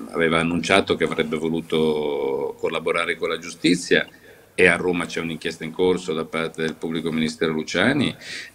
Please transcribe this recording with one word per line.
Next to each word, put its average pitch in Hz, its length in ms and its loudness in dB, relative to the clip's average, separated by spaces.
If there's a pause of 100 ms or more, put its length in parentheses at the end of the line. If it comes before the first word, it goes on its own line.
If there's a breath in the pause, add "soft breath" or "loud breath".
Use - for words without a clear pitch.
(120)
aveva 82 280 4
annunciato 87 560 2
che 80 100 0
avrebbe 78 320 0
voluto 76 1200 -2
collaborare 82 560 -2
con 82 140 -4
la 82 100 -2
giustizia, 85 680 2 (500 soft breath)
e 92 100 8
a 87 100 6
Roma 87 280 0
c'è 82 140 -8
un'inchiesta 82 460 -6
in 78 80 -8
corso 90 400 0
da 80 100 -2
parte 80 380 -6
del 80 140 -2
pubblico 82 360 -4
ministero 80 400 -2
Luciani, 90 640 0 (400 loud breath)